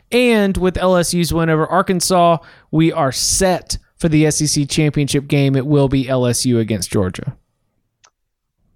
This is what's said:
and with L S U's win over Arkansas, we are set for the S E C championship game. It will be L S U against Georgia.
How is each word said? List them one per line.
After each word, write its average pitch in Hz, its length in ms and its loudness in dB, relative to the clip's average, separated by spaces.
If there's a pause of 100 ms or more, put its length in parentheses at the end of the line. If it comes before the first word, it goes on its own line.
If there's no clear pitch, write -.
(100)
and 226 460 2
with 180 220 -2
L 185 180 2
S 170 160 0
U's 170 220 -2
win 165 160 0
over 156 160 0
Arkansas, 175 720 2 (320)
we 160 200 2
are 143 220 -2
set - 640 -2 (200)
for 170 120 -2
the 151 160 4
S 151 160 0
E 151 60 0
C 147 180 -2
championship 143 600 -2
game. 139 300 2
It 131 100 -2
will 143 220 2
be 131 200 -2
L 127 160 0
S 123 220 -2
U 120 120 2
against 107 320 -4
Georgia. 92 460 -4 (1400)